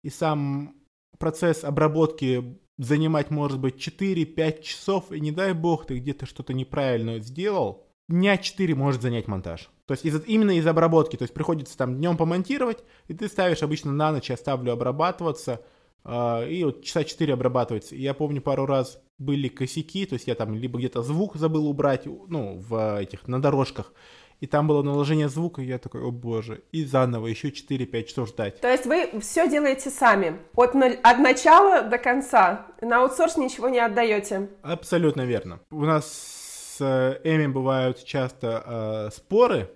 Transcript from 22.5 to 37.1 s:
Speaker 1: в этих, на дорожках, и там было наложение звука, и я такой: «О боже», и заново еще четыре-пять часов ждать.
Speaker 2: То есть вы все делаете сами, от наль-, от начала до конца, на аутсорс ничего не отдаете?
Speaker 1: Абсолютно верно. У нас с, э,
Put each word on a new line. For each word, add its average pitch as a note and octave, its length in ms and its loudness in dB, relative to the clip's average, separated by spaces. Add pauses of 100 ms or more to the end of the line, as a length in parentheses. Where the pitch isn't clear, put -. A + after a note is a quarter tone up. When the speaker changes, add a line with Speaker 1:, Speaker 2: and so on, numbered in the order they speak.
Speaker 1:
в G#2+ 420 -4
этих, - 280 -10
на B2+ 140 -2
дорожках, C#3 520 0 (460)
и C#3 80 -10
там D3+ 200 2
было D3 140 4
наложение C#3+ 460 0
звука, D#3+ 340 -4
и B2+ 40 -6
я B2+ 120 -6
такой: - 240 -10
«О B2 100 -4
боже», A#2 600 -6
и D#3+ 140 -2
заново B2+ 420 2
еще A#2 240 -4
четыре-пять B2 560 -6
часов A#2+ 220 -6
ждать. G2+ 320 -6
Speaker 2:
То B3 80 2
есть B3+ 160 2
вы C4+ 340 0
все D#4+ 300 0
делаете C#4 400 0
сами, G3 500 2 (160)
от B3 180 6
наль-, C4 300 4
от A#3+ 160 8
начала E4 600 8
до A3 160 -2
конца, A#3+ 720 2 (140)
на A#3 200 4
аутсорс D#4+ 360 2
ничего B3+ 320 -2
не B3 100 2
отдаете? G#3 720 0 (120)
Speaker 1:
Абсолютно D#3+ 640 0
верно. G2+ 340 -4 (120)
У D3+ 120 -4
нас D#3 220 2 (720)
с, - 40 -8
э, C3 440 0